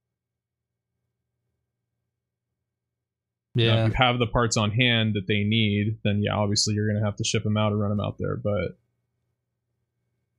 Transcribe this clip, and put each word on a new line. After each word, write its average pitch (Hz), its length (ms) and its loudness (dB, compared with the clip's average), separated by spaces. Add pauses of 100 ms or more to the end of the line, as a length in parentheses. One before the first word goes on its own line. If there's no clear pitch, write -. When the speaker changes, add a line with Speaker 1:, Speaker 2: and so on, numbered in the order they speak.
(3500)
Speaker 1:
Now, 117 100 2
Speaker 2:
Yeah. 113 220 4
Speaker 1:
if - 60 2
you - 40 -2
have 123 220 4
the 120 80 0
parts 117 320 0
on 104 140 2
hand 113 420 2
that 95 120 -4
they 104 180 0
need, 107 600 0
then 104 180 0
yeah, 104 140 0
obviously 104 380 0
you're 107 180 0
gonna 107 120 -2
have 104 120 -4
to 110 80 -6
ship 110 220 -2
'em 107 100 0
out 107 160 2
and 107 80 0
run 101 100 -2
'em 104 100 -2
out 104 180 -6
there. 98 180 -4
But 104 420 -4 (1600)